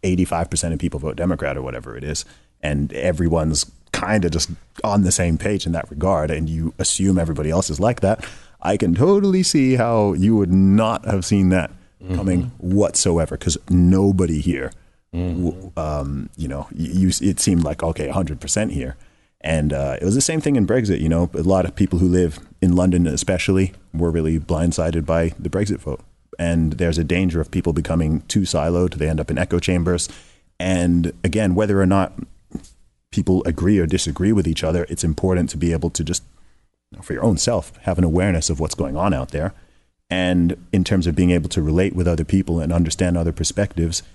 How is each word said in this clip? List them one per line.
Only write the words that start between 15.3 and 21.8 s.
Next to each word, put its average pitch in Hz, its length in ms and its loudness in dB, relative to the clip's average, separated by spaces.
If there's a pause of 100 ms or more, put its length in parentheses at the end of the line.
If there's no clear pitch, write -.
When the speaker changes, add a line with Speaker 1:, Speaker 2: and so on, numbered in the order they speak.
Speaker 1:
w-, 92 320 -6
um, 71 580 -6
you - 120 -6
know, 71 240 -8
y-, - 200 -6
you, 92 160 4 (140)
it 98 180 0
seemed 87 240 2
like, 76 180 -4
okay, 80 260 -4
a - 40 -8
hundred 80 280 -4
percent - 320 -4
here. 65 240 -6 (440)
And, 76 320 0
uh, 69 280 -4
it - 40 -6
was 98 100 2
the 135 80 2
same 160 180 0
thing 143 160 0
in 104 100 2
Brexit, 107 340 2
you 80 80 0
know, 82 260 2
a 76 80 -2
lot 92 240 4
of - 100 -8
people 92 220 2